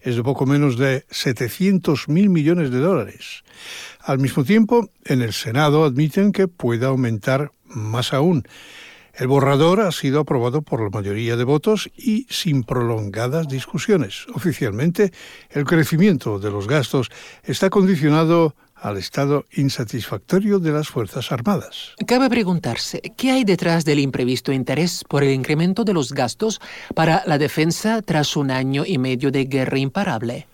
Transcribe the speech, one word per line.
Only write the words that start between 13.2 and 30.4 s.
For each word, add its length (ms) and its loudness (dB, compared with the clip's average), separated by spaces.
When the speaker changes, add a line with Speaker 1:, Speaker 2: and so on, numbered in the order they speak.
Speaker 1:
discusiones. 840 -2
Oficialmente, 760 0
el 160 -4
crecimiento 760 2
de 100 -4
los 200 -4
gastos 400 0
está 260 0
condicionado 840 4
al 200 -8
estado 560 -2
insatisfactorio 1080 -2
de 120 0
las 160 -2
Fuerzas 460 -6
Armadas. 640 -4
Speaker 2:
Cabe 220 2
preguntarse, 720 -2
¿qué 140 0
hay 120 2
detrás 400 2
del 160 2
imprevisto 540 -2
interés 560 -2
por 160 2
el 80 4
incremento 500 0
de 100 0
los 200 -2
gastos 480 -4
para 300 2
la 120 0
defensa 640 0
tras 360 -2
un 140 0
año 340 -2
y 140 -2
medio 320 0
de 120 0
guerra 360 -2
imparable? 760 -4